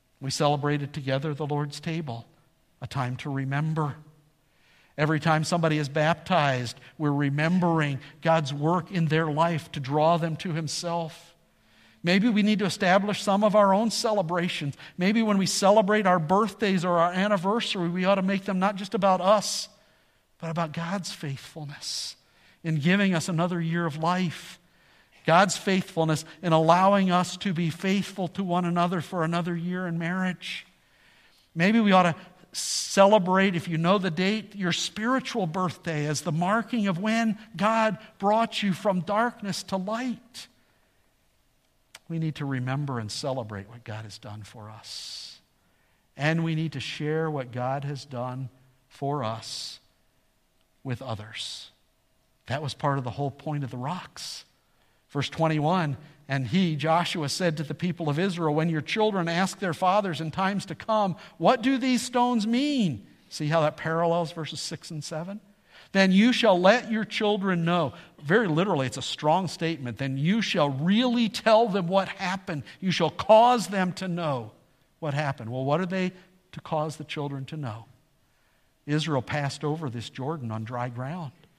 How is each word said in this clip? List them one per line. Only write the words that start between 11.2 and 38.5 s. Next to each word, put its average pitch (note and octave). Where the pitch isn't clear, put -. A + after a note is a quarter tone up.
Maybe G3
we G#3
need G#3+
to G#3
establish F#3+
some G3+
of G#3
our G3
own A3
celebrations. F3
Maybe G3+
when G#3
we F#3+
celebrate G#3
our F3+
birthdays F#3+
or F3
our F3
anniversary, G3
we F3+
ought G3
to F#3+
make F#3+
them F#3+
not G3+
just F#3+
about F#3+
us, G3
but E3
about D#3+
God's E3+
faithfulness -
in D#3+
giving F#3
us D#3+
another F3
year E3+
of D3+
life, F3
God's F3
faithfulness D#3+
in F3
allowing F#3
us F3+
to G3
be E3
faithful F#3+
to G3
one F3+
another F3
for E3+
another E3+
year F3+
in E3+
marriage. F3+
Maybe G3+
we G3+
ought F#3
to E3+
celebrate, F#3+
if E3+
you D#3+
know F3
the F#3
date, G3+
your F#3
spiritual A#3
birthday D#3+
as D3
the E3+
marking G#3
of F3
when A3
God A3
brought A3